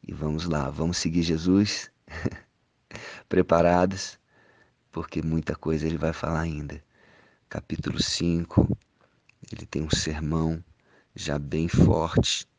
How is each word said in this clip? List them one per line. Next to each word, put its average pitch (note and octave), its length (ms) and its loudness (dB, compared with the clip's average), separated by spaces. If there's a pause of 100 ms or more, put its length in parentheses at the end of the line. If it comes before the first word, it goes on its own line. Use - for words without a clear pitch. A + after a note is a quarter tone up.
E - 120 -14
vamos D#2 320 -4
lá, D2 240 -2
vamos D#2+ 280 -2
seguir E2+ 260 0
Jesus? F2+ 680 2 (160)
<laughs> - 420 -8 (800)
Preparados? F2+ 880 4 (720)
Porque E2 300 -6
muita D#2+ 340 -2
coisa D#2+ 300 -2
ele D#2+ 120 -2
vai D#2+ 160 0
falar D#2+ 280 -2
ainda. D#2 420 -6 (640)
Capítulo - 540 -6
cinco, - 760 2 (760)
ele - 140 -12
tem D2+ 180 -4
um D#2+ 60 -6
sermão D#2+ 760 0 (520)
já D2 220 -4
bem D2+ 300 -2
forte - 800 4 (120)